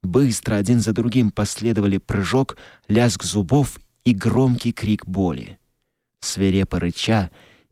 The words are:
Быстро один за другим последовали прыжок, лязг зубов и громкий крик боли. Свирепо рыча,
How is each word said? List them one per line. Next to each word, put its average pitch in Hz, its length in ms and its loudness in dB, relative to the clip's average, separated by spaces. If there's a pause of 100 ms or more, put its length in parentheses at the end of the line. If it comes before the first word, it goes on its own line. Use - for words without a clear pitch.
Быстро 113 540 0
один 113 220 2
за 110 140 0
другим 117 380 0
последовали 104 680 -2
прыжок, 104 580 -2 (320)
лязг 117 360 2
зубов 104 560 0 (260)
и 127 80 6
громкий 120 580 0
крик 101 360 -2
боли. 92 500 -4 (600)
Свирепо 95 600 0
рыча, 87 520 -2 (400)